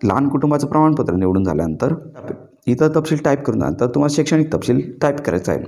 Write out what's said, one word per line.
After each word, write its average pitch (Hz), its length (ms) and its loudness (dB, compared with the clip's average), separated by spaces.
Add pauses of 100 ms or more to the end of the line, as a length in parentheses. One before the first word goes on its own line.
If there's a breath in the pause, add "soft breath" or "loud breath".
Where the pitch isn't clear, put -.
लहान 131 240 2
कुटुंबाचं 143 380 0
प्रमाणपत्र 156 480 2
निवडून 95 300 2
झाल्यानंतर 82 500 -2 (720)
इतर 123 220 2
तपशील 156 360 0
टाईप 139 180 0
करून 113 180 -2
झाल्यानंतर 117 340 -2
तुम्हाला 143 220 0
शैक्षणिक 156 380 2
तपशील 123 280 0 (200)
टाईप 143 140 0
करायचा 87 360 -2
आहे. 67 160 -2